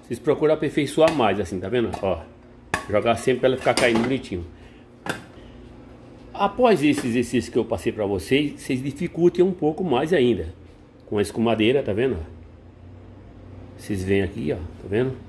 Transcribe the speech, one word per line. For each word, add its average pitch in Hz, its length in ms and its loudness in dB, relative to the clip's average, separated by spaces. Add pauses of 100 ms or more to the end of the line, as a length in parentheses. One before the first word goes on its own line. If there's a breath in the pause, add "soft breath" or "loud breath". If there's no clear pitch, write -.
vocês 120 160 -8
procuram 151 380 2
aperfeiçoar 151 580 2
mais, 107 260 2
assim, 92 200 -4
tá 95 100 -6
vendo? 113 220 0 (100)
Ó, 87 200 -2 (680)
jogar 104 260 2
sempre 123 260 0
pra 131 80 2
ela 127 80 0
ficar 127 180 0
caindo 117 240 2
bonitinho. 117 440 -4 (1900 loud breath)
Após 202 500 2
esse 143 220 2
exercício 120 460 0
que 135 60 0
eu 113 60 2
passei 113 280 -2
pra 104 160 -2
vocês, 131 520 0
vocês 127 220 -4
dificultem 170 640 2
um 190 60 0
pouco 156 320 -2
mais 160 280 0
ainda 117 360 2 (580 loud breath)
com 107 140 -2
a - 20 2
escumadeira, 113 640 2
tá 107 100 -2
vendo? 117 240 0 (1600)
Vocês 95 260 -6
vêm 98 200 2
aqui, 113 280 -4
ó, 120 40 -2
tá - 340 -14
vendo? 123 220 0 (180)